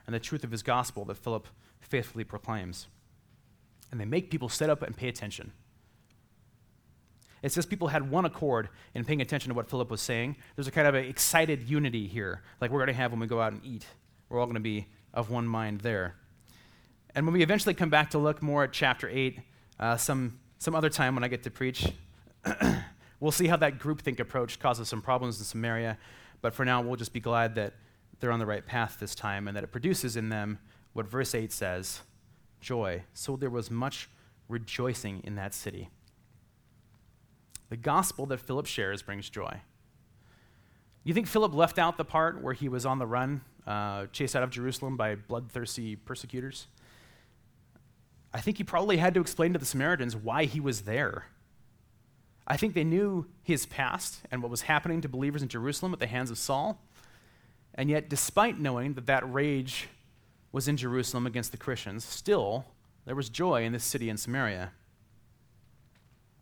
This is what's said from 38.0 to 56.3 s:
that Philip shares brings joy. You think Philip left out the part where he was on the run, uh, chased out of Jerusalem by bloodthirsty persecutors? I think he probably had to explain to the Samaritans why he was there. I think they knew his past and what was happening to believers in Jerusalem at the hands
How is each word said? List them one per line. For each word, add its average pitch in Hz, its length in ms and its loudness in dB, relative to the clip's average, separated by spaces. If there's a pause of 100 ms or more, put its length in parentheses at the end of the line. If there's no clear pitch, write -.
that 131 120 -2
Philip 131 280 -4
shares 98 360 -2
brings 101 260 -8
joy. - 340 -8 (1400)
You 165 120 0
think 214 120 2
Philip 214 280 4
left 160 240 6
out 170 180 4
the 160 80 -2
part 160 380 2
where 131 120 -2
he 139 140 -4
was 123 180 -2
on 131 120 2
the 127 80 0
run, 131 340 0 (260)
uh, 104 460 -2
chased 139 240 -2
out 127 60 4
of 127 80 0
Jerusalem 127 460 -4
by 110 200 0
bloodthirsty 117 800 -6
persecutors? 127 680 -10 (1700)
I 117 80 -4
think 208 180 0
he 202 60 -4
probably 185 340 2
had 175 160 6
to 185 60 6
explain 170 340 2
to 165 40 0
the 135 60 -6
Samaritans 135 500 0
why 113 300 0
he 156 160 0
was 127 220 0
there. 113 420 -2 (1200)
I 139 100 2
think 208 180 0
they 160 100 4
knew 180 420 2 (160)
his 156 240 0
past - 540 -4 (100)
and 127 120 -2
what 120 80 -4
was 120 120 -2
happening 160 400 2
to 147 60 -4
believers 139 340 -2
in 131 60 0
Jerusalem 143 440 -2
at 165 60 -4
the - 80 0
hands 123 240 -2